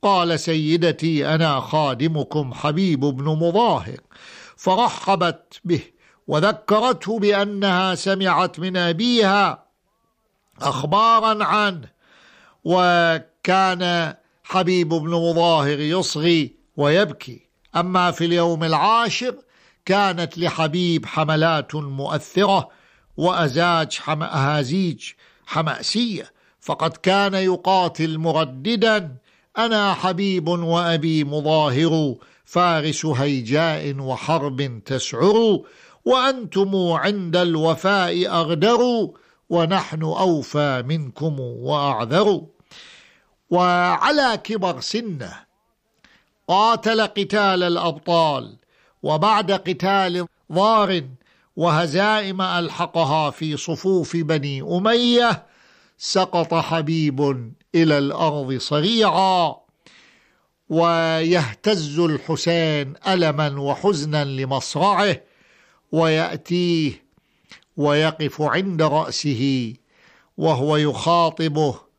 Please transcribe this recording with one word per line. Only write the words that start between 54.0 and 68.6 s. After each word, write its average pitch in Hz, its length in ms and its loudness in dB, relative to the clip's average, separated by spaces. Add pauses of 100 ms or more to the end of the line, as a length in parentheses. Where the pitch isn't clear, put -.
بني 147 440 -2
أمية، 233 840 2 (520)
سقط 180 560 -2
حبيب 147 1000 -2 (240)
إلى 156 220 4
الأرض 143 600 -2
صريعا، 180 1000 0 (1120)
ويهتز 165 1300 0
الحسين 156 920 -2 (140)
ألما 151 520 0
وحزنا 151 680 -2
لمصرعه، 143 920 0 (720)
ويأتيه 160 1120 0 (720)
ويقف 151 640 0
عند 160 400 -2